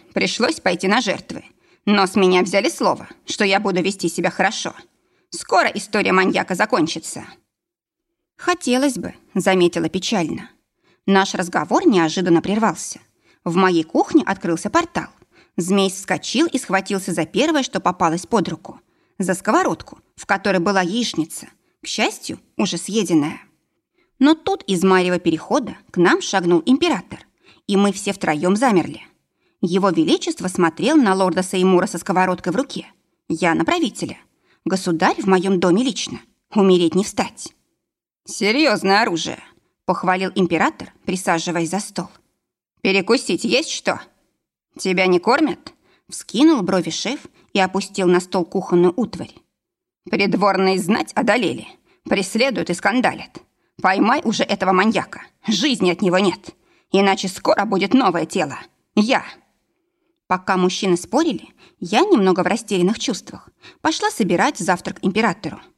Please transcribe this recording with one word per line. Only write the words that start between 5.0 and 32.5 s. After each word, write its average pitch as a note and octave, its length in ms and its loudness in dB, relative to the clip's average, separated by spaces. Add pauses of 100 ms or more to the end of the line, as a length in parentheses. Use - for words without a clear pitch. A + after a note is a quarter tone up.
Скоро E4+ 380 0
история G3 420 -2
маньяка F#3 420 0
закончится". F3 720 -2 (1120)
"Хотелось C4 600 0
бы", F3 180 -10 (200)
заметила F3 540 2
печально. F#3 600 -4 (560)
Наш G3 280 4
разговор F#3 520 -2
неожиданно F3 560 2
прервался. G3+ 580 -2 (440)
В E3+ 120 -4
моей F3+ 280 4
кухне D#4 400 2
открылся F#3 460 -4
портал. D#4+ 400 -2 (480)
Змей F#3+ 340 2
вскочил - 560 -4
и - 100 -4
схватился G3 560 -4
за D#3+ 120 -2
первое, C#4+ 380 0
что G3+ 160 -6
попалось F3+ 460 -2
под G3+ 220 0
руку. - 320 -14 (400)
За F#3 140 -2
сковородку, B3+ 680 -2 (160)
в - 100 -20
которой F#3+ 340 0
была F#3+ 220 2
яичница, F3+ 640 -4 (340)
к - 60 -16
счастью, - 520 -6 (180)
уже F#3 200 -2
съеденная. F3 640 -2 (760)
Но D4 160 4
тут G4 300 -4
из F3+ 200 -2
марева F3+ 360 2
перехода F#3+ 560 -2 (160)
к - 60 -4
нам G#3+ 240 4
шагнул F3 440 0
император, C4+ 540 0 (480)
и G3+ 80 0
мы G3+ 160 4
все G3 220 -6
втроем F3 420 0
замерли. G#3 460 0 (600)
Его F#3 280 2
Величество F3 580 0
смотрел F#3 480 0
на A3+ 180 4
лорда F#3 300 0
Сеймура F#3 420 2
со F3+ 120 -8
сковородкой F3+ 560 -2